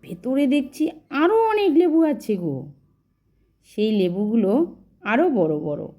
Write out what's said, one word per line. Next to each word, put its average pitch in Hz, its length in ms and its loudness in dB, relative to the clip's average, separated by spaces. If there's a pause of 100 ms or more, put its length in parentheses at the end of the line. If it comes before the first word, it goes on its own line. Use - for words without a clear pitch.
ভেতরে 262 460 -2
দেখছি 294 420 -2 (200)
আরও 392 400 2
অনেক 403 220 2
লেবু 320 320 4
আছে 277 320 -2
গো, 147 360 -8 (920)
সেই 214 280 -2
লেবুগুলো 208 840 0 (260)
আরও 262 280 0
বড় 160 300 0
বড় 151 280 -8 (120)